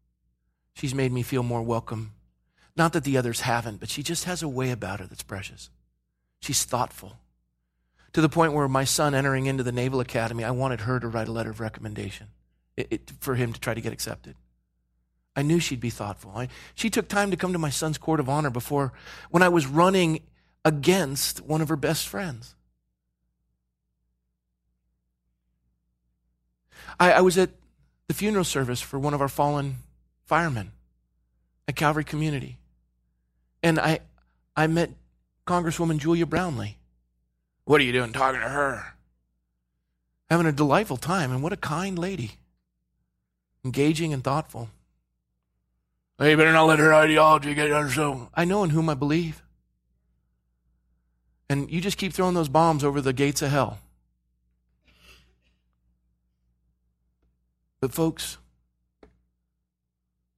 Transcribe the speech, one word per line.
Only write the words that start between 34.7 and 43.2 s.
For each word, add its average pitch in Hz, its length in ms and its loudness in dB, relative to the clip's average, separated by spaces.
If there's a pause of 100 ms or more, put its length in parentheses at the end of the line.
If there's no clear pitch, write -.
Congresswoman 170 520 0
Julia 165 280 0
Brownley. 143 520 -4 (880)
What 147 160 6
are - 20 4
you 123 80 0
doing 120 220 0
talking 131 280 0
to 113 80 -4
her? 135 440 -4 (1400)
Having 170 180 4
a 156 40 2
delightful 147 460 2
time, 151 340 -2
and 127 120 -2
what 175 100 -4
a 196 40 -8
kind 180 400 -6
lady. 170 360 -6 (1300)